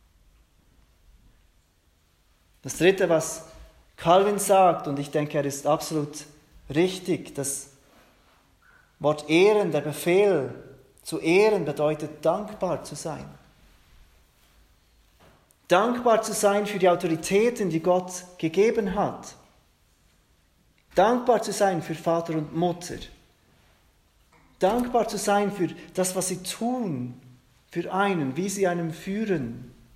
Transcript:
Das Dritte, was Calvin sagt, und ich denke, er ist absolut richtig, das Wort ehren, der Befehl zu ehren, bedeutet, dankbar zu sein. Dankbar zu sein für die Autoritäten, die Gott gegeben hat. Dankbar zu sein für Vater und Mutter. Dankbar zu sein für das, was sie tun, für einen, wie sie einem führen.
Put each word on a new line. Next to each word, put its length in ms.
Das 140
Dritte, 320
was 360
Calvin 440
sagt, 480
und 100
ich 140
denke, 260
er 80
ist 220
absolut 580
richtig, 600
das 340
Wort 300
ehren, 420
der 100
Befehl 720
zu 160
ehren, 460
bedeutet, 600
dankbar 580
zu 120
sein. 340
Dankbar 560
zu 100
sein 320
für 140
die 100
Autoritäten, 800
die 100
Gott 320
gegeben 580
hat. 400
Dankbar 460
zu 100
sein 320
für 120
Vater 380
und 220
Mutter. 420
Dankbar 480
zu 100
sein 340
für 160
das, 220
was 140
sie 120
tun, 760
für 160
einen, 460
wie 100
sie 200
einem 260
führen. 840